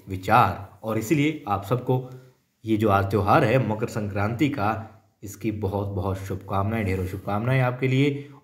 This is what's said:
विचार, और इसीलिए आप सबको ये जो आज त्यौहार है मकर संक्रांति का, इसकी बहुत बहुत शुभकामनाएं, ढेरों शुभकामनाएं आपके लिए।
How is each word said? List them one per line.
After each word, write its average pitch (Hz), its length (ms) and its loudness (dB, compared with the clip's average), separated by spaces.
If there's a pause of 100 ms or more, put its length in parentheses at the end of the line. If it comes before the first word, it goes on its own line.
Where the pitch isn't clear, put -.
विचार, 98 720 2
और 110 140 -2
इसीलिए 151 500 0
आप 98 180 -2
सबको 127 320 0 (680)
ये 107 120 2
जो 104 120 4
आज 98 160 4
त्यौहार 107 380 4
है 117 140 4 (120)
मकर 110 180 -2
संक्रांति 107 640 -2
का, 104 200 -2 (540)
इसकी 107 300 -6
बहुत 101 360 -2
बहुत 95 300 -4
शुभकामनाएं, 101 680 -2
ढेरों 92 200 -2
शुभकामनाएं 104 560 -2
आपके 127 260 0
लिए। 139 420 0 (140)